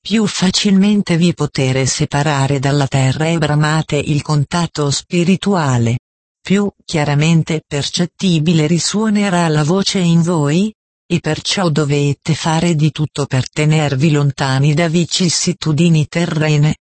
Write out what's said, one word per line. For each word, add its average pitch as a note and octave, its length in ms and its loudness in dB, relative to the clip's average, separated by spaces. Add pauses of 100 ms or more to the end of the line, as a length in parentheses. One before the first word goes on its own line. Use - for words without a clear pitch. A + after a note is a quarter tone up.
Più G#3 260 0
facilmente G3 880 2
vi E3+ 160 2
potere C3 540 -2
separare C#3+ 720 0
dalla C#3 300 0
terra C3+ 380 0
e E3 120 0
bramate D3+ 580 0
il D3 260 -2
contatto D3+ 680 -2
spirituale, D#3 1080 0 (400)
più G3+ 280 0 (160)
chiaramente D#3 800 0
percettibile D#3+ 1000 -2
risuonerà G3 800 0
la D3+ 160 0
voce F#3+ 380 0
in E3+ 220 2
voi, E3+ 520 0 (360)
e F3 100 0
perciò E3+ 500 -2
dovete C#3+ 640 0
fare E3 400 0
di D3+ 160 2
tutto D3 340 -6
per C3 240 -2
tenervi D3+ 600 0
lontani C#3+ 640 0
da E3 140 0
vicissitudini D#3+ 1160 0
terrene D#3 760 0